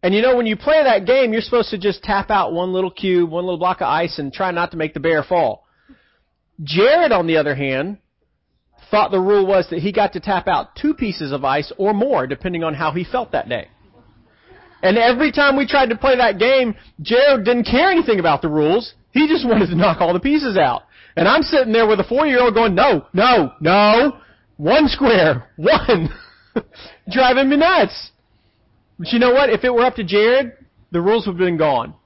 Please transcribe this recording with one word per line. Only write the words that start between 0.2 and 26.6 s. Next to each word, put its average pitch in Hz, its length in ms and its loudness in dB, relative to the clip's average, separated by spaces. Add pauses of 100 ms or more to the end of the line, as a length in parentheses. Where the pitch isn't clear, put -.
know, 254 160 2
when 240 100 0
you 220 100 -2
play 311 260 2
that 214 240 2
game, 247 260 2
you're 226 80 -2
supposed 226 300 -2
to 208 80 -6
just 196 240 -4
tap 196 280 -4
out 196 220 0
one 180 220 -4
little 185 160 -2
cube, 180 400 -2
one 170 140 -6
little 180 140 -6
block 180 220 -2
of 175 60 -4
ice, 165 320 -4
and 139 140 -8
try 185 180 -4
not 175 220 -6
to 170 40 -14
make 156 160 -6
the 147 80 -10
bear 156 220 0
fall. 151 420 -2 (1000)
Jared, 240 500 2
on 175 140 0
the 165 100 0
other 147 180 0
hand, 139 440 -6 (920)
thought 208 200 0
the 190 100 0
rule 196 260 2
was 190 240 0
that 165 80 -6
he 190 140 -4
got 202 200 0
to 175 80 -10
tap 190 260 -4
out - 300 -4
two 294 180 -2
pieces 170 380 -6
of 139 120 -6
ice 139 340 -4
or 202 160 0
more, 202 320 -2
depending 165 380 -8
on 156 100 -4
how 151 180 -4
he 175 120 -6
felt 247 280 -6
that 135 160 -6
day. 113 200 -8 (1120)
And 190 140 2
every 247 360 2
time 285 240 2
we 277 100 -2
tried 269 240 0
to 226 60 -4
play 269 200 0
that 226 220 0
game, 247 360 0 (260)
Jared 247 440 2
didn't 240 200 0
care 320 260 2
anything 320 280 0
about 160 240 0
the 170 60 -4
rules. 156 460 0 (180)
He 294 160 2
just 311 180 0
wanted 214 220 2
to 170 80 -4
knock 175 240 0
all 175 120 0
the 175 80 0
pieces 277 360 -2
out. 135 260 0 (340)
And 170 120 2
I'm 285 140 2
sitting 262 300 0
there 226 140 4
with 208 140 2
a 185 40 0
four-year-old 247 500 0
going, 220 200 2
"No, 190 380 2
no, 202 480 2
no, 208 580 2 (380)
one 247 320 2
square, 175 680 0
one." 180 580 0 (400)
<laughs> 208 80 -4 (480)